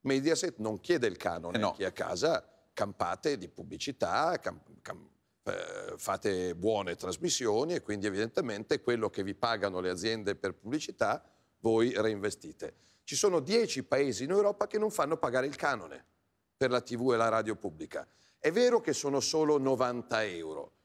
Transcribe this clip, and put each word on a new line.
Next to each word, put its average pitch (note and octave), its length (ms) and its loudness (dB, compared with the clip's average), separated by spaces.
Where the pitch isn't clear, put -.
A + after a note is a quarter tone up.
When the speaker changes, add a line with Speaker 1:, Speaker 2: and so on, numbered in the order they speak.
Speaker 1:
Mediaset C#3+ 580 2
non G#2+ 200 -2
chiede C#3+ 280 2
il F2 100 -2
canone E2+ 400 -4
Speaker 2:
Eh - 20 2
no. G2+ 120 2
Speaker 1:
a - 20 -8
chi G2+ 80 -6
è F#2 40 0
a D#2+ 60 -4
casa, F2+ 500 0
campate G2+ 640 -2
di F#2 140 -12
pubblicità, C3 880 -2
cam-, F#2 200 -6
cam-, E2 260 -14
eh, G#2 100 -4
fate F#2 560 -2
buone F#2+ 420 0
trasmissioni B2 760 0
e D3 80 -4
quindi G2+ 240 -4
evidentemente A2 760 -2
quello A2+ 300 2
che G2+ 120 -6
vi G2 120 -4
pagano G2+ 440 0
le F2+ 120 0
aziende G2+ 460 -2
per F#2 180 -4
pubblicità A#2+ 680 -4
voi A2+ 360 4
reinvestite. G2+ 800 -2
Ci - 100 -10
sono F3+ 260 4
dieci F#3+ 420 0
paesi C3 420 0
in D3+ 60 -4
Europa G3+ 360 2
che G#3+ 120 -4
non G#3+ 120 0
fanno D#3 280 0
pagare C3 260 2
il C#3 120 -4
canone F#2 460 -4
per C3 140 2
la B2 100 4
T B2 160 -6
V B2 160 4
e A#2 60 6
la A2+ 100 6
radio A2 260 2
pubblica. D#2+ 540 -8
È D#3 120 2
vero A#3 300 6
che D3 140 0
sono C#3 260 0
solo D3+ 380 4
novanta B2 680 0
euro D#2+ 480 -6